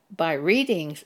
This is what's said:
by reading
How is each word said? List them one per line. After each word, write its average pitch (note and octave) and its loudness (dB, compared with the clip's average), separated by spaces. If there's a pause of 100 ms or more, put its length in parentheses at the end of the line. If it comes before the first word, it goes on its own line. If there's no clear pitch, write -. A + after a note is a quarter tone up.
(160)
by E3 0
reading E3+ 0